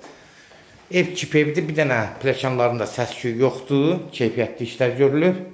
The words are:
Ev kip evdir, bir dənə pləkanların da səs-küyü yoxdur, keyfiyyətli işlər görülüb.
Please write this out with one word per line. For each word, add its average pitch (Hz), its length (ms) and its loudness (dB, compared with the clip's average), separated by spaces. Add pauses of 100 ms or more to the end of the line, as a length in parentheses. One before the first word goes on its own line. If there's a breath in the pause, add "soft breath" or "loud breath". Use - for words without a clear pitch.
(920 loud breath)
Ev 180 220 0
kip - 220 -6
evdir, 151 320 2
bir 151 100 -4
dənə 135 220 2 (240)
pləkanların 123 560 0
da 104 80 -2
səs-küyü 120 560 -4
yoxdur, 139 480 2 (240)
keyfiyyətli 117 560 -2
işlər 123 260 0
görülüb. 151 460 2 (100)